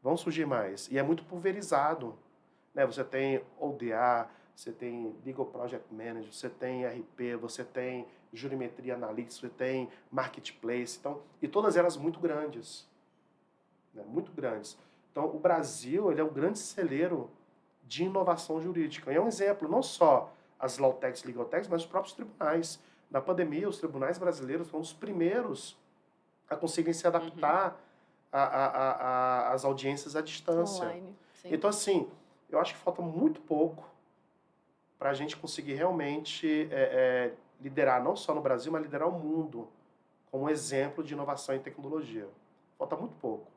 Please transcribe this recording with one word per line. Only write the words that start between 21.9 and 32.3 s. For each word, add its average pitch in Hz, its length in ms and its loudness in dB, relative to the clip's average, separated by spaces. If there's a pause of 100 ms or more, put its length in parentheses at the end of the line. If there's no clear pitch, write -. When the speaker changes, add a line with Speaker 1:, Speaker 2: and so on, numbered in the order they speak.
Speaker 1:
tribunais. 165 640 -2 (320)
Na 135 120 0
pandemia, 170 440 0
os 202 120 -4
tribunais 156 400 -2
brasileiros 165 500 -2
foram 156 140 -6
os 165 100 -10
primeiros 185 840 -2 (680)
a - 80 -4
conseguirem 160 380 0
se 165 140 0
adaptar 165 640 2 (640)
Speaker 2:
Uhum. 139 60 4
Speaker 1:
a, - 20 8
a, 135 240 2
a, 131 240 2
a, 127 640 2
às 131 120 -2
audiências 139 520 -2
à 156 40 0
distância. 170 680 0
Speaker 3:
Online, 180 280 -10 (200)
sim. - 180 -12
Speaker 1:
Então, 165 180 4
assim, 196 400 2 (400)